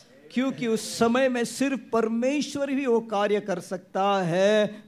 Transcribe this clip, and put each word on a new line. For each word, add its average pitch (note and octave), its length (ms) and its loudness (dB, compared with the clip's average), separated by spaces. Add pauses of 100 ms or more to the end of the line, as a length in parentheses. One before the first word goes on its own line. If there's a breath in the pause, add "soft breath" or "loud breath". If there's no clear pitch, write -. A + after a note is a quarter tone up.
(320)
क्योंकि B3+ 360 -2
उस A3 300 -2
समय B3 320 4
में A#3+ 160 -2
सिर्फ C4 340 -2 (140)
परमेश्वर B3+ 760 0
ही C#4 160 -2
वो A#3 140 4
कार्य G#3 400 0
कर G3 200 -4
सकता F#3+ 640 -2
है G3+ 640 2